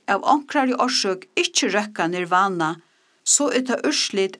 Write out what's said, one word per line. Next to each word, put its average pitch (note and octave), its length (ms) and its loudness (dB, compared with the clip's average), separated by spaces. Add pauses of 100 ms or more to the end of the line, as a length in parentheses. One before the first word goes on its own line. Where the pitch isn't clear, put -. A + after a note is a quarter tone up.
av G3 220 0
onkrari C#4 480 2
orsøk G#3 500 -2 (140)
ikki F4 320 0
røkka G#3 400 -2
nirvana, F3+ 640 0 (500)
so - 240 2
er C4 160 0
tað B3+ 220 -2
úrslit G3 520 -2